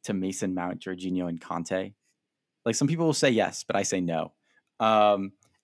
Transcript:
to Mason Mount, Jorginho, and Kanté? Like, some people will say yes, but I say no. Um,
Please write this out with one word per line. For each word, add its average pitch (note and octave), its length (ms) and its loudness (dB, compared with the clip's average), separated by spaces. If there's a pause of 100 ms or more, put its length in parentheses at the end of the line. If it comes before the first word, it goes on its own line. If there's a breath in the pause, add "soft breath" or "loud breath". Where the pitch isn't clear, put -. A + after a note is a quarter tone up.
to - 100 -4
Mason F#2+ 400 -2
Mount, F2+ 280 -6
Jorginho, F#2 480 -4
and E2 100 -6
Kanté? F#2 540 -4 (720)
Like, A#2 100 0
some C#3+ 140 2
people E3 160 0
will D#3 80 2
say C#3+ 160 4
yes, A2 340 0
but - 140 -2
I G2 60 0
say F#2 180 -2
no. E2 320 -2 (480)
Um, G#2 500 4 (320)